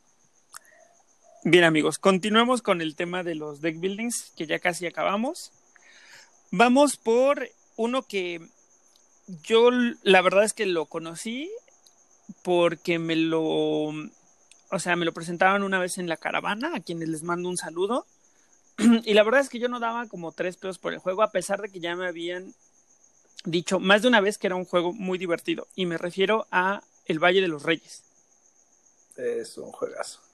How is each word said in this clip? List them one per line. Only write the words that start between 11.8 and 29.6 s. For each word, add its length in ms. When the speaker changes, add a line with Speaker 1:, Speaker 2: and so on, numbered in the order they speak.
Speaker 1:
porque 560
me 160
lo, 300
o 1300
sea, 180
me 80
lo 80
presentaron 500
una 160
vez 200
en 100
la 80
caravana, 580
a 60
quienes 280
les 140
mando 260
un 80
saludo. 500
<clears throat> 260
Y 100
la 80
verdad 180
es 80
que 120
yo 80
no 100
daba 300
como 240
tres 240
pesos 220
por 140
el 60
juego, 240
a 80
pesar 320
de 80
que 100
ya 140
me 140
habían 440
dicho 340
más 240
de 60
una 120
vez 160
que 120
era 80
un 80
juego 280
muy 240
divertido. 600
Y 100
me 100
refiero 540
a 320
El 180
Valle 180
de 80
los 140
Reyes. 400
Speaker 2:
Es 400
un 140